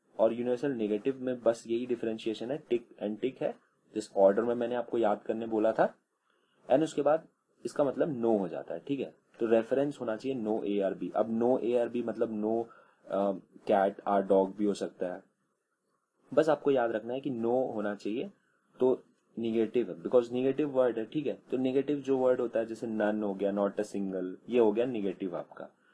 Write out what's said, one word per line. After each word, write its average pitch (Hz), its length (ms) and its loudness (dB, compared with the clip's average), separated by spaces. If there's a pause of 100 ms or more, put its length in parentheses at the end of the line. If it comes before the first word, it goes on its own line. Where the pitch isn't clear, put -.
(180)
और 113 140 4
universal 123 400 -2
negative 113 500 -2
में 127 200 -4
बस 113 240 0
यही 117 200 -2
differentiation 113 640 -4
है, 151 80 -4 (120)
tick 120 160 0 (160)
and 104 180 -4
tick 127 220 -4
है, - 120 -4 (400)
जिस 107 220 -8
order 101 260 6
में 120 120 0
मैंने 120 200 -2
आपको 120 240 -2
याद 104 240 2
करने 113 240 -4
बोला 110 260 2
था, 170 220 0 (760)
and 143 140 4
उसके 151 200 -2
बाद 151 260 2 (360)
इसका 147 200 0
मतलब 139 380 0
no 113 180 4
हो 90 80 -2
जाता 80 260 -8
है, 85 120 -8
ठीक 139 140 -4
है। 80 140 -8 (260)
तो 117 60 2
reference 127 540 2
होना 117 160 -4
चाहिए 127 280 -6
no 107 200 -2
एआरबी। 98 520 -2
अब 113 220 0
no 123 260 2
एआरबी 120 380 0
मतलब 110 400 -4
no, 113 220 0 (420)
अ, 98 260 0 (380)
cat 98 380 2
or 101 200 4
dog 95 280 4
भी 104 80 -2
हो 101 100 0
सकता 90 400 -6
है। 95 80 -14 (1080)
बस 156 160 4
आपको 147 220 2
याद 120 220 2
रखना 113 220 -4
है 135 60 -6
कि 143 100 -6
no 117 240 0 (200)
होना 104 200 -4
चाहिए 113 360 -6 (500)
तो 127 240 2 (340)
negative 113 520 0
है, 85 120 -10
because 117 300 2
negative 135 360 0
word 127 300 0
है, 110 60 -4
ठीक 107 220 -6
है। 101 120 -4 (120)
तो 127 60 0
negative 135 440 0
जो 135 180 0
word 127 220 4
होता 117 180 -2
है, 113 80 0
जैसे 110 200 -8
none 107 360 0
हो 101 120 -2
गया, 98 180 -2
not 101 200 0
a 104 120 -4
single, 95 480 -6 (160)
ये 120 100 2
हो 110 140 6
गया 117 140 0
negative 98 500 -4
आपका। - 320 -12 (260)